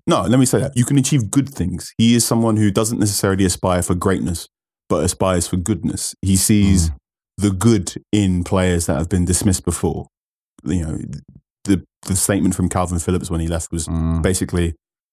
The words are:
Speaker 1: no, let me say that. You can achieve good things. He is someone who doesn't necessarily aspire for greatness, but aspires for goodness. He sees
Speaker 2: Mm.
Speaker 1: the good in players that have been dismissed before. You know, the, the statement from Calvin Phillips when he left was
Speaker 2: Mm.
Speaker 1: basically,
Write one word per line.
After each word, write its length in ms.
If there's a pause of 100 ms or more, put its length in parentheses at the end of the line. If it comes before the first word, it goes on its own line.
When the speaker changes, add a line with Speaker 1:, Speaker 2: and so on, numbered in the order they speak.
Speaker 1:
no, 160
let 160
me 80
say 140
that. 160
You 80
can 140
achieve 320
good 180
things. 500
He 160
is 100
someone 320
who 140
doesn't 280
necessarily 460
aspire 380
for 120
greatness, 540 (400)
but 160
aspires 420
for 100
goodness. 680
He 140
sees 540
Speaker 2:
Mm. 60 (420)
Speaker 1:
the 120
good 440 (180)
in 320
players 420
that 100
have 120
been 160
dismissed 400
before. 420 (580)
You 220
know, 120 (680)
the, 180 (240)
the 100
statement 380
from 140
Calvin 300
Phillips 320
when 100
he 80
left 220
was 160
Speaker 2:
Mm. 360
Speaker 1:
basically, 520 (380)